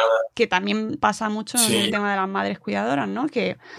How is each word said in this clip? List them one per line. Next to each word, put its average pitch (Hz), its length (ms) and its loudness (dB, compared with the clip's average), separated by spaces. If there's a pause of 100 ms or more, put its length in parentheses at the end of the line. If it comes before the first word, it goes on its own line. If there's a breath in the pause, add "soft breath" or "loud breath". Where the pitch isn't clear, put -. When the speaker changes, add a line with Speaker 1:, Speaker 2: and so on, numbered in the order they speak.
(360)
Speaker 1:
Que 233 120 2
también 202 520 0
pasa 214 280 0
mucho 214 300 -6
en 240 60 6
Speaker 2:
Sí. 220 120 2
Speaker 1:
el 214 160 2
tema 208 200 0
de 196 60 0
las 190 120 0
madres 196 300 -2
cuidadoras, 214 500 -2
¿no? 233 180 -2
Que 196 300 -2 (220 loud breath)